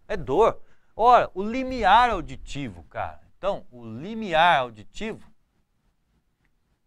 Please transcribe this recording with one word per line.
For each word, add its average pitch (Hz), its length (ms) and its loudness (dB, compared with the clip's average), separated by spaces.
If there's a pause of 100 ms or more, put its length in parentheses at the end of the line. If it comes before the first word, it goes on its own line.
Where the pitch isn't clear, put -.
é 208 100 -6
dor. 160 420 2 (360)
Ora, 226 400 4
o 185 80 -6
limiar 240 640 2
auditivo, 135 760 -8
cara, 87 360 -10 (160)
então, 180 340 -6
o 120 140 -18
limiar 165 760 2
auditivo 127 720 -10 (1600)